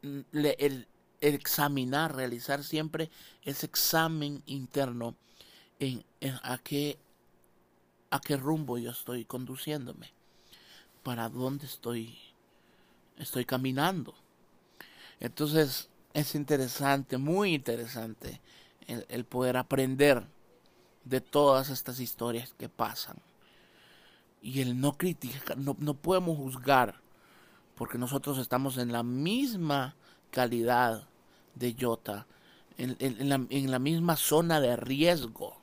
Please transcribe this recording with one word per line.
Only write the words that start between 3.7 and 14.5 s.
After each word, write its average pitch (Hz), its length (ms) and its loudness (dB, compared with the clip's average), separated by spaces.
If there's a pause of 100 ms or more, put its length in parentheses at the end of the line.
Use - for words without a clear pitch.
interno 123 720 -2 (640)
en, 131 260 -4 (160)
en 135 220 -4
a 127 160 -6
qué, 143 400 -2 (1120)
a 170 100 0
qué 143 160 0
rumbo 135 400 0
yo 120 140 -6
estoy 123 340 -8
conduciéndome, 131 880 -8 (880)
para 117 280 -4
dónde 131 360 -4
estoy, 120 540 -8 (960)
estoy 127 280 -4
caminando. 135 680 0 (1040)